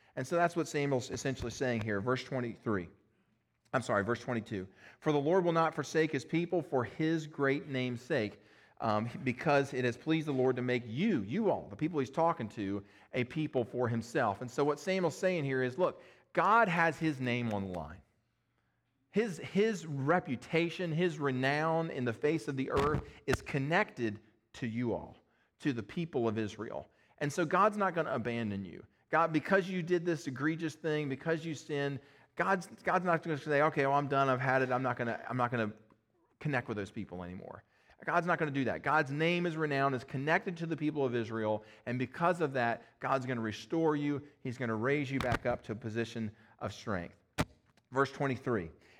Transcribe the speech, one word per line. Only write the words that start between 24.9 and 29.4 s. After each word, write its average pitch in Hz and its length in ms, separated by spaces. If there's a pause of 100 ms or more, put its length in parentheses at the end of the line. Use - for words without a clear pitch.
all, 80 220 (460)
to 147 100
the 120 120
people 160 440
of 107 100
Israel. 101 520 (300)
And 147 120
so 175 140
God's 196 320
not 190 180
gonna 156 180
abandon 113 520
you. - 180 (260)
God, 160 220
because 180 380